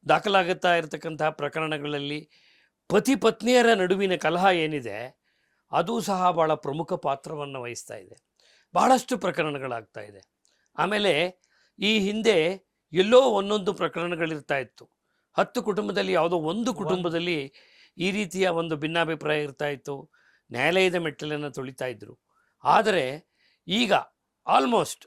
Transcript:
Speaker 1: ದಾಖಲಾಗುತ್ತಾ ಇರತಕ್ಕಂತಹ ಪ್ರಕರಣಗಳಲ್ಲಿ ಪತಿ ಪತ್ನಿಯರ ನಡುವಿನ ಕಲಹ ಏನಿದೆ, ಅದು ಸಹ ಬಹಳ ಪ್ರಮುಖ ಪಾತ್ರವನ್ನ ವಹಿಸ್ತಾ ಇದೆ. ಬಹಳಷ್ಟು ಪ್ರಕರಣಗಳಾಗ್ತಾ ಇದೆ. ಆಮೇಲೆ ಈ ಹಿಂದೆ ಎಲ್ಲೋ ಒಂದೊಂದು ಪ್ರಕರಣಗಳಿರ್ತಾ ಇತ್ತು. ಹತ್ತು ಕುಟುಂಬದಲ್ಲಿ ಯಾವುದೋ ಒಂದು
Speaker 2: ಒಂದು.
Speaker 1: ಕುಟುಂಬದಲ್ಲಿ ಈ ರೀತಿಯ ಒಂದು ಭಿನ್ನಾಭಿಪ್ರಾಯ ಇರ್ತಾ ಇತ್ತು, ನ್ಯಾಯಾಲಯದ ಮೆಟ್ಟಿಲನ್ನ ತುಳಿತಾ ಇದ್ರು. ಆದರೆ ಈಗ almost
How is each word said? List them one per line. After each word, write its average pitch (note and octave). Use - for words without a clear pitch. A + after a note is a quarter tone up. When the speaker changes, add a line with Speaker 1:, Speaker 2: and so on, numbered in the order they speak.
Speaker 1:
ದಾಖಲಾಗುತ್ತಾ F3+
ಇರತಕ್ಕಂತಹ D#3
ಪ್ರಕರಣಗಳಲ್ಲಿ D3
ಪತಿ G#3
ಪತ್ನಿಯರ A3+
ನಡುವಿನ F#3
ಕಲಹ E3+
ಏನಿದೆ, C3+
ಅದು F3+
ಸಹ F#3
ಬಹಳ D#3+
ಪ್ರಮುಖ D3+
ಪಾತ್ರವನ್ನ C#3+
ವಹಿಸ್ತಾ A#2+
ಇದೆ. F#2+
ಬಹಳಷ್ಟು A#3
ಪ್ರಕರಣಗಳಾಗ್ತಾ C3+
ಇದೆ. G2+
ಆಮೇಲೆ F#3
ಈ G#3+
ಹಿಂದೆ G3
ಎಲ್ಲೋ G#3+
ಒಂದೊಂದು G3+
ಪ್ರಕರಣಗಳಿರ್ತಾ E3
ಇತ್ತು. A#2+
ಹತ್ತು G3
ಕುಟುಂಬದಲ್ಲಿ G3+
ಯಾವುದೋ E3+
ಒಂದು D#3
Speaker 2:
ಒಂದು. G#3
Speaker 1:
ಕುಟುಂಬದಲ್ಲಿ E3
ಈ F3+
ರೀತಿಯ F#3+
ಒಂದು E3
ಭಿನ್ನಾಭಿಪ್ರಾಯ D#3
ಇರ್ತಾ D3
ಇತ್ತು, C#3+
ನ್ಯಾಯಾಲಯದ E3+
ಮೆಟ್ಟಿಲನ್ನ D3+
ತುಳಿತಾ C3+
ಇದ್ರು. A2+
ಆದರೆ E3
ಈಗ G3+
almost A#3+